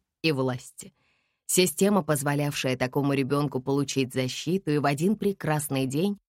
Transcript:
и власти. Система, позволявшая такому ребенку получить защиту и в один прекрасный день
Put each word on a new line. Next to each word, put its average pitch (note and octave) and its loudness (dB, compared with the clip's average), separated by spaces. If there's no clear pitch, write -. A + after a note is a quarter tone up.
и D#3+ 2
власти. C3 -4
Система, F#3 4
позволявшая C#3+ 0
такому C#3 0
ребенку C#3 0
получить C#3 0
защиту D3 -2
и D3 2
в C3+ 0
один D3+ 2
прекрасный D3+ -2
день E3+ -2